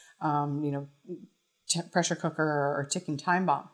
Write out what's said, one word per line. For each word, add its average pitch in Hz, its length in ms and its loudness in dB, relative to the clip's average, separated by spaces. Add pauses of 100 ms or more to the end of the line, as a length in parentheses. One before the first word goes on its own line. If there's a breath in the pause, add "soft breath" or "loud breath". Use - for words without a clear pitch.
(200 loud breath)
um, 147 440 0
you 143 80 0
know, 139 160 -4 (800)
t-, 170 120 0 (120)
pressure 170 240 2
cooker 160 260 -2
or, 143 380 2
or 143 100 -4
ticking 160 260 -4
time 180 300 2
bomb. 143 280 0